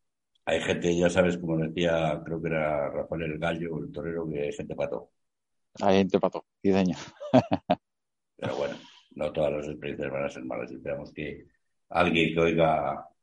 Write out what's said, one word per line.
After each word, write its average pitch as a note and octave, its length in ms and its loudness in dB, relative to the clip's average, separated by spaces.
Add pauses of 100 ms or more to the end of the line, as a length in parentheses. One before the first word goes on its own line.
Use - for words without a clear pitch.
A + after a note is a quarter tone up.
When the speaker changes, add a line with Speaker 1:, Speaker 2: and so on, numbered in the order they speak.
(460)
Speaker 1:
hay D#2+ 160 2
gente, F2 340 2
ya F2 140 4
sabes, F2+ 280 4
como E2 200 -2
decía, D#2+ 640 0
creo E2 180 -6
que E2 60 -4
era D2+ 420 0
Rafael D#2 320 -6
el D#2 160 -4
Gallo, E2 400 -4
el D#2+ 140 -8
torero, E2 360 -6
que D2 140 -4
hay C#2+ 100 -2
gente - 220 -8
pa' - 140 -4
todo. - 220 -8 (680)
Speaker 2:
Hay G2 180 6
gente G2 220 4
pa' F#2 100 2
todo, - 140 -8 (180)
sí, G2 100 4
señor. F#3 260 4 (340)
<laughs> - 480 2 (560)
Speaker 1:
Pero - 200 -4
bueno, C#2+ 200 -4 (380)
no D2 180 -4
todas D2+ 200 0
las D2 160 -6
experiencias D2 420 -6
van C#2 140 -2
a C#2+ 60 -2
ser B1+ 140 -12
malas. B1 260 -8
Esperamos C#2 420 -8
que D2 340 -10 (420)
alguien E2+ 460 2
que E2 60 2
oiga D#2 640 2 (180)